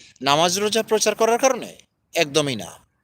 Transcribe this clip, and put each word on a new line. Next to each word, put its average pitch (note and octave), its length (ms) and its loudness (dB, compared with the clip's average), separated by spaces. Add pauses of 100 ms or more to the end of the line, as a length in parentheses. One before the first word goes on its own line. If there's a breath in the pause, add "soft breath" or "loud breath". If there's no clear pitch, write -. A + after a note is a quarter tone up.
(220 soft breath)
নামাজ D#3+ 360 2
রোজা G#3+ 240 0
প্রচার G#3+ 320 0
করার A3+ 240 2
কারণে? A#3 360 -2 (400)
একদমই D3 420 -2
না। E2+ 140 -10 (340)